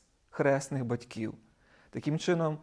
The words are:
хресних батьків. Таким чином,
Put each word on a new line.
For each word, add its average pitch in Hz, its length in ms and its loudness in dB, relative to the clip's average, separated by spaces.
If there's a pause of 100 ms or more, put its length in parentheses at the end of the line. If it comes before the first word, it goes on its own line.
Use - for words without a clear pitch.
(300)
хресних 139 560 2
батьків. 117 480 -4 (560)
Таким 151 300 -2
чином, 165 440 2